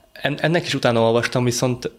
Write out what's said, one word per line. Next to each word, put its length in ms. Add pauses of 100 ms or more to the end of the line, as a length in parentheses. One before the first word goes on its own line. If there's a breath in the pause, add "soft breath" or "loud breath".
(120)
En-, 280
ennek 260
is 80
utána 260
olvastam, 440
viszont, 540